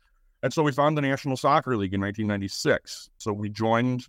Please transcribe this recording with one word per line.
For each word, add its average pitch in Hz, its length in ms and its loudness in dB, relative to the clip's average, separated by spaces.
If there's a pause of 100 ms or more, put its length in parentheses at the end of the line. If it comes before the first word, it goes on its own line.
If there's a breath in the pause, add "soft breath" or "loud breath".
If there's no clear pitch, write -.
(420)
And 131 100 0
so 160 100 2
we 147 100 2
found 147 240 2
the 147 60 0
National 135 340 -2
Soccer 139 400 2
League 98 180 0
in 98 60 0
nineteen 104 260 -2
ninety-six. - 840 -2 (100)
So 110 140 -4
we 104 160 -4
joined 117 600 0